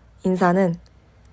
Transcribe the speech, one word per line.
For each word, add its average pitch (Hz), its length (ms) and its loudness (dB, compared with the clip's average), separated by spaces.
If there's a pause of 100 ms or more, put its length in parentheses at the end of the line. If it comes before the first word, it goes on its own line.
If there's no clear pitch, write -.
(240)
인사는 185 520 0 (580)